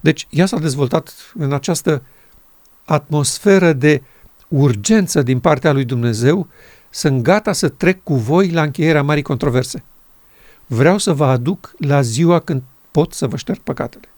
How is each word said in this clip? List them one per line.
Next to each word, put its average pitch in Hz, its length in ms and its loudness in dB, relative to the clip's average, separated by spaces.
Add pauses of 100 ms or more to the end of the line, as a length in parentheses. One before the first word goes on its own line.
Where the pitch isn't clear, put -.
Deci, - 300 -2
ea 170 160 2
s-a - 120 -4
dezvoltat 143 540 -2 (220)
în 143 180 -4
această 147 500 -2 (840)
atmosferă 156 880 2
de 143 300 2 (460)
urgență 143 760 2
din 127 180 0
partea 151 320 2
lui 139 120 0
Dumnezeu: 120 640 0 (420)
„Sunt 135 320 -2
gata 196 300 0
să - 160 -2
trec - 340 -2
cu 165 120 -4
voi 151 360 0
la 165 120 0
încheierea 151 400 0
marii 147 200 0
controverse. 127 600 -2 (840)
Vreau 147 320 2
să 190 140 -2
vă 147 140 0
aduc 131 520 -2
la 143 220 0
ziua 147 400 2
când 135 220 -6 (280)
pot 151 220 0
să - 140 -6
vă 127 100 -4
șterg - 220 -8
păcatele.” - 580 -10